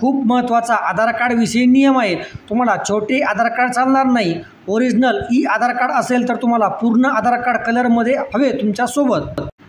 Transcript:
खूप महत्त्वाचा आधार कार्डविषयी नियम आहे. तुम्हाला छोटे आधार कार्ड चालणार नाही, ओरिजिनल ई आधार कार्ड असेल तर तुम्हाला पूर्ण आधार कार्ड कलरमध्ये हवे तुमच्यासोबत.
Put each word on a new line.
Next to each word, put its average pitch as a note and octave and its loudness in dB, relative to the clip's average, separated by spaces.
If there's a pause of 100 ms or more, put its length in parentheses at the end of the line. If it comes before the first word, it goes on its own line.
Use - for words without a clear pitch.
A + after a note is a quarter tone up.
खूप C4+ 0
महत्त्वाचा A#3 0 (140)
आधार G#3+ 0
कार्डविषयी A#3 0
नियम C4+ 4
आहे. G3 0 (360)
तुम्हाला A3+ 0 (120)
छोटे G#3 -2
आधार G#3+ 0
कार्ड B3 -2
चालणार C4 2
नाही, A3 2 (340)
ओरिजिनल B3 2 (120)
ई C4 2
आधार A3 0
कार्ड B3 -2
असेल B3 0
तर A#3 -2
तुम्हाला A#3 2
पूर्ण B3 2
आधार C4+ 0
कार्ड A#3+ -2
कलरमध्ये A#3 2 (180)
हवे C4 2
तुमच्यासोबत. A3 -2 (280)